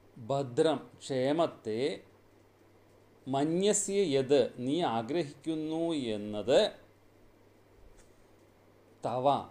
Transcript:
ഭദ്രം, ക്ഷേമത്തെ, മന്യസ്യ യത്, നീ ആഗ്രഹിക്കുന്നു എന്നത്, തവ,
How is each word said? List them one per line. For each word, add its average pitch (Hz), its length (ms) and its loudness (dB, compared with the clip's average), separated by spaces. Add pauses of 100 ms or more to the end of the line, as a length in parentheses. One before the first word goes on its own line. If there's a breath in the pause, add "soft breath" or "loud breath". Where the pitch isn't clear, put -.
(160)
ഭദ്രം, 135 640 0 (180)
ക്ഷേമത്തെ, 131 840 -2 (1400)
മന്യസ്യ 170 760 0
യത്, 135 560 4
നീ 127 220 -2
ആഗ്രഹിക്കുന്നു 156 1040 -2 (260)
എന്നത്, 104 500 2 (2500)
തവ, 127 220 0 (240)